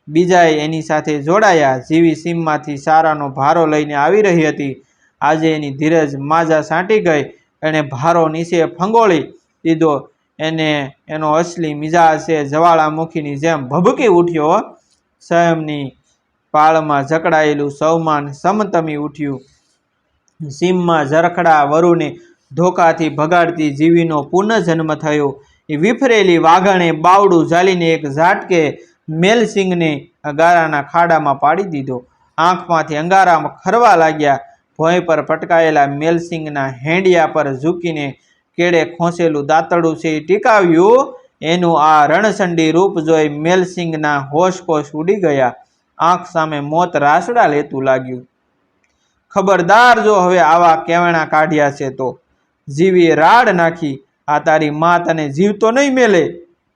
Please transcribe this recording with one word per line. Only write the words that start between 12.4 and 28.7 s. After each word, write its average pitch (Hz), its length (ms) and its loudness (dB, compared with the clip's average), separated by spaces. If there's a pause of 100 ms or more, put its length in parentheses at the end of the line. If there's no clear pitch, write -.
જ્વાળામુખીની 156 920 -2
જેમ 143 320 -4
ભભૂકી 180 380 0
ઉઠ્યો. 175 680 0 (440)
સંયમની 160 760 -2 (540)
પાળમાં 151 560 2
જકડાયેલું 156 640 0
સૌમાન 151 640 -2
સમતમી 175 640 -4
ઉઠ્યું. 143 440 -8 (1080)
સીમમાં 170 560 0
ઝરખડા 165 580 2
વરુને 156 540 0 (340)
ધોકાથી 165 560 0
ભગાડતી 156 640 -2
જીવીનો 160 480 2
પુનર્જન્મ 170 720 0
થયો. 151 480 -4 (260)
એ 156 80 -6
વિફરેલી 202 640 2
વાઘણે 175 540 2
બાવડું 175 560 4
ઝાલીને 175 380 0
એક 156 220 -2
ઝાટકે 160 680 0 (320)